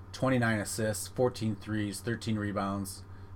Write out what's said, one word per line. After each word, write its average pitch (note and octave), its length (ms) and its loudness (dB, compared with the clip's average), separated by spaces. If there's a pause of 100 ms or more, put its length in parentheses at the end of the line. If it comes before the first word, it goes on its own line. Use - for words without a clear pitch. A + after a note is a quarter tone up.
(140)
twenty-nine A#2 460 4
assists, G#2+ 500 0
fourteen A2 480 2
threes, G#2 420 -2
thirteen A2+ 380 0
rebounds. G2 680 -2 (320)